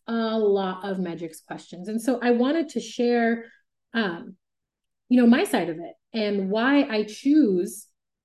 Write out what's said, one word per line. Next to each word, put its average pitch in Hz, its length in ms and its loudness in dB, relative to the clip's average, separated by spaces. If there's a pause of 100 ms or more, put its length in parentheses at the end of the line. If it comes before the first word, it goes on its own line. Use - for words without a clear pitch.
a 226 300 -2
lot 196 460 0
of 190 140 -6
Megix 170 480 -8
questions. 190 420 -16
And 226 140 -4
so 247 180 0
I 247 120 2
wanted 269 380 0
to 226 100 -6
share, 233 640 0 (500)
um, 190 400 -4 (760)
you 247 120 6
know, 240 60 6
my 262 180 6
side 190 240 -2
of 160 80 -6
it 165 180 -14 (180)
and 202 380 -2
why 262 320 4
I 214 220 -2
choose. 220 840 2 (380)